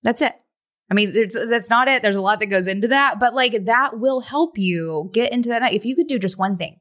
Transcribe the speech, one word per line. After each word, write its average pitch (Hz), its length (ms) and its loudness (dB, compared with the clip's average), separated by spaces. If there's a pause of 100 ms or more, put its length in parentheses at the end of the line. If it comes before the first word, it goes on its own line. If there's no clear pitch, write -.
That's 226 160 0
it. 285 140 -2 (560)
I 185 40 -2
mean, 202 200 2
there's, 214 200 0 (140)
that's 226 220 -2
not 240 180 4
it. 262 140 0
There's 202 140 2
a 196 60 -2
lot 202 180 2
that 214 60 -2
goes 190 200 0
into 202 220 -2
that, 269 300 2
but, 240 160 2
like, 247 300 0
that 233 340 0
will 254 220 0
help 302 380 -2
you 165 540 -2
get 233 200 0
into 240 160 0
that 233 140 0
night. 240 100 2
If 208 140 -2
you 254 100 -2
could 311 100 0
do 277 120 -2
just 185 200 -2
one 190 180 0
thing - 240 -10